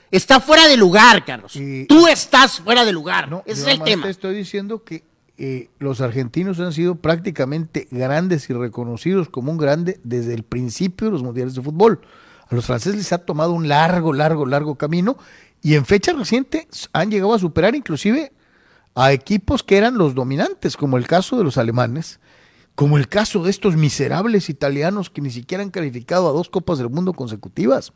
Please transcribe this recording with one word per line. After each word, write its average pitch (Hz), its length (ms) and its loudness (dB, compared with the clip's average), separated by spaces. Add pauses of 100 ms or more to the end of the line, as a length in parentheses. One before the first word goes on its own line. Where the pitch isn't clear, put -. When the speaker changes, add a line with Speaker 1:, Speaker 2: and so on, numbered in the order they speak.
(100)
Speaker 1:
está 240 300 4
fuera 320 280 6
de 277 100 6
lugar, 208 460 8
Carlos. 117 320 -12
Speaker 2:
Y 139 300 -8
Speaker 1:
Tú 330 200 8
estás 269 540 4
fuera 233 260 2
de 208 60 2
lugar. 170 360 -4
Speaker 2:
No, 175 160 -10
Speaker 1:
Ese 220 160 -8
Speaker 2:
yo - 60 -4
Speaker 1:
es 277 80 2
el - 40 -2
Speaker 2:
nada - 0 -
más - 120 -8
Speaker 1:
tema. 185 140 0
Speaker 2:
te 196 60 -4
estoy 190 240 -8
diciendo 202 500 -8
que, 160 200 -14 (360)
eh, 131 380 -8
los 135 220 -6
argentinos 135 580 -4
han 175 140 -6
sido 170 240 -2
prácticamente 160 960 -4
grandes 143 580 -2
y 127 40 -4
reconocidos 120 760 -4
como 135 240 -6
un 165 60 -6
grande 160 440 -2
desde 120 320 -4
el 113 80 -8
principio 127 640 -6
de 220 60 -2
los 139 100 -4
mundiales 127 320 -6
de 127 80 -8
fútbol. 165 380 2 (480)
A 120 80 -4
los 120 80 -2
franceses 127 320 -2
les 196 160 -4
ha 175 60 -2
tomado 160 340 -2
un 165 160 -2
largo, 160 440 2
largo, 151 340 0
largo 143 300 -2
camino 180 400 -2 (460)
y 151 120 4
en 143 100 4
fecha 208 280 2
reciente 269 540 -4 (260)
han 185 200 -2
llegado 202 220 2
a 220 40 0
superar 180 380 0
inclusive 240 560 -2 (640)
a 131 160 4
equipos 202 500 -2
que 196 140 2
eran 233 200 2
los 156 200 2
dominantes, 147 600 -4
como 135 200 -2
el 120 100 -2
caso 185 320 0
de 196 60 0
los 135 120 -2
alemanes, 120 600 -2 (560)
como 147 240 4
el 139 100 2
caso 208 360 -2
de 190 60 2
estos 190 260 0
miserables 156 760 0
italianos 151 580 -2
que - 120 -12
ni 139 100 -4
siquiera 127 320 -10
han 202 80 -10
calificado 165 580 -2
a 139 40 2
dos 170 160 -2
Copas 170 300 -4
del 120 120 -4
Mundo 180 220 -2
consecutivas. 131 840 -4